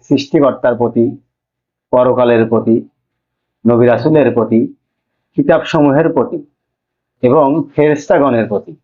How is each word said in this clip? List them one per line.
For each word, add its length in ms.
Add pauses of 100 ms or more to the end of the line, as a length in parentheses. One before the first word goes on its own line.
সৃষ্টিকর্তার 760
প্রতি, 260 (880)
পরকালের 560
প্রতি, 280 (880)
নবী 220
রাসূলের 480
প্রতি, 260 (760)
কিতাবসমূহের 760
প্রতি 260 (840)
এবং 240 (240)
ফেরেশতাগণের 800
প্রতি, 240 (120)